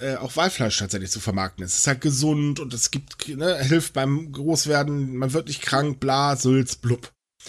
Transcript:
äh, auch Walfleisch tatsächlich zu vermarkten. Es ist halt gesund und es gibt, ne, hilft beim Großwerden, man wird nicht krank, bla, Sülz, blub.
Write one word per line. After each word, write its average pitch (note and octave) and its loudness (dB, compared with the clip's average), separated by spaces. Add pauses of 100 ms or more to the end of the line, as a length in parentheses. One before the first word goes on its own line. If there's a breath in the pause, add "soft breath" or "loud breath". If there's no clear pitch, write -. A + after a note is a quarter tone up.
äh, C3 -4
auch B2+ -8
Walfleisch D#3 2
tatsächlich F#2+ -4
zu G#2+ -4
vermarkten. F#2+ -2
Es F2+ -2
ist - 2
halt C3+ 0
gesund D3 2
und C3+ -8
es A#2 0
gibt, - -8
ne, D#3 0
hilft D3+ 2
beim C#3 0
Großwerden, C#3+ 0
man C3 0
wird D#3+ -2
nicht C#3+ -6
krank, C#3+ 0
bla, C#3 2
Sülz, C3 2
blub. - -2 (360 loud breath)